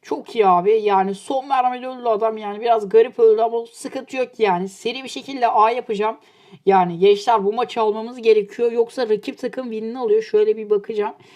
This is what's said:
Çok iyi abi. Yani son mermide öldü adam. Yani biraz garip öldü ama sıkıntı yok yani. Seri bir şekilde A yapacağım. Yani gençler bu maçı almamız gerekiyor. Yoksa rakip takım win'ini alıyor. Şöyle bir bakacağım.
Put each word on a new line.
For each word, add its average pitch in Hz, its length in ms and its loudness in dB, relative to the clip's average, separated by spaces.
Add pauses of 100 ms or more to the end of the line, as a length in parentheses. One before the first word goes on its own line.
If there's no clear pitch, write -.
Çok - 340 -10
iyi 214 120 2
abi. 180 240 4
Yani 202 440 2
son 269 320 -6
mermide 254 400 -2
öldü 254 200 -8
adam. 220 300 0
Yani 208 240 -10
biraz 226 280 0
garip 226 300 4
öldü 226 220 6
ama 233 240 -2
sıkıntı - 520 -12
yok 247 220 -6
yani. 190 300 0
Seri 247 340 -8
bir 254 60 -14
şekilde 262 380 -6
A 220 220 4
yapacağım. 226 480 -4 (480)
Yani 180 340 2
gençler 202 460 4
bu 208 80 0
maçı 233 280 -4
almamız 220 400 -4
gerekiyor. 220 500 2
Yoksa 233 380 -2
rakip 214 280 -4
takım 247 340 -8
win'ini 226 280 -8
alıyor. 220 220 2
Şöyle 214 360 0
bir 214 120 -12
bakacağım. 208 440 -2 (220)